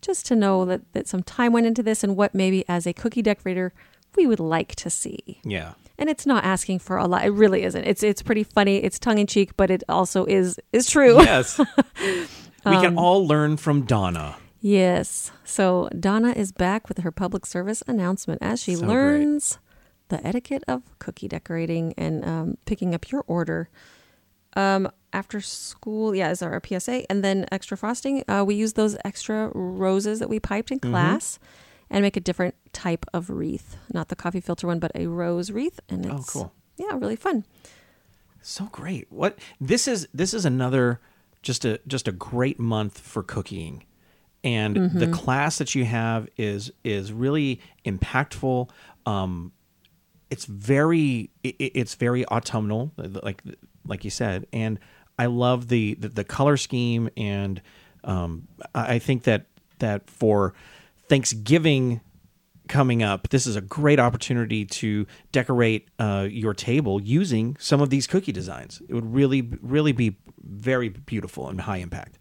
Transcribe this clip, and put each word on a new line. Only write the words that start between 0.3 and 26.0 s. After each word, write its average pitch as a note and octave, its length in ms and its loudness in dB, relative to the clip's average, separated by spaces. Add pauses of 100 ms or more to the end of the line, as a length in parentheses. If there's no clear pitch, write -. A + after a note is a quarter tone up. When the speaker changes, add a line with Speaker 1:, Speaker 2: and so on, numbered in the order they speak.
Speaker 1:
know G3 280 4
that, F#3 300 -4
that - 120 -4
some F#3 160 -4
time A#3+ 300 2
went A#3 140 6
into A3+ 160 2
this A3 200 0
and G3+ 140 0
what G3+ 180 2
maybe F#3+ 340 2
as F3 200 0
a G#3 40 -4
cookie A#3 300 -2
decorator F#3 500 -2 (440)
we F4+ 100 6
would A3+ 140 4
like E3 340 -2
to - 160 -8
see. - 540 -8
Speaker 2:
Yeah. E2 300 -6 (220)
Speaker 1:
And D4+ 140 -2
it's - 160 -2
not B3+ 180 4
asking F#3 360 0
for F#3 180 -4
a F#3+ 80 2
lot. F3 180 2
It G3+ 60 4
really G3+ 320 6
isn't. F#3 220 -2
It's, - 180 2
it's G#3 180 2
pretty G#3+ 220 0
funny. G3 360 4
It's - 200 -2
tongue A3 200 2
in G#3 100 4
cheek, - 280 2
but F#3+ 140 4
it F#3 180 2
also F#3 380 2
is, F#3 320 2 (140)
is B3 180 4
true. C4+ 320 12
Speaker 2:
Yes. A3 440 6
Speaker 1:
<laughs> - 40 -10 (920)
Speaker 2:
We G3 120 6
can F#3 160 6
Speaker 1:
Um, E3+ 60 2
Speaker 2:
all F3+ 280 6
learn D3+ 300 4
from D3 260 2
Donna. F2+ 540 0 (240)
Speaker 1:
Yes. F#3 720 2 (120)
So F3+ 440 2 (100)
Donna G#3 320 2
is G3 220 -2
back F#3+ 360 0
with - 100 -6
her E3+ 120 -4
public F#3 340 -4
service F#3+ 440 -6
announcement F#3+ 520 -2
as A#3 220 -4
she F3+ 140 -2
Speaker 2:
So E3 60 -4
great. F3 80 0
Speaker 1:
learns D4 680 2 (520)
the - 140 -4
etiquette A#3+ 440 -4
of B3+ 140 -4 (180)
cookie - 260 -12
decorating E3 680 -4
and, D#3+ 280 -4
um, E3 400 -4
picking F3+ 300 -2
up - 160 -8
your C#4 160 -4
order. E3 420 -2 (840)
Um, G3 340 2 (240)
after G3 280 -6
school, G#3+ 720 -6